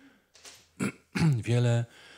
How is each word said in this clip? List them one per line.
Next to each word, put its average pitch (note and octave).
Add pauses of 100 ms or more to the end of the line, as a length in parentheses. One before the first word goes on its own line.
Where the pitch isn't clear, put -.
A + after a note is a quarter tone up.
(800)
<clears throat> -
Wiele A#2+ (340)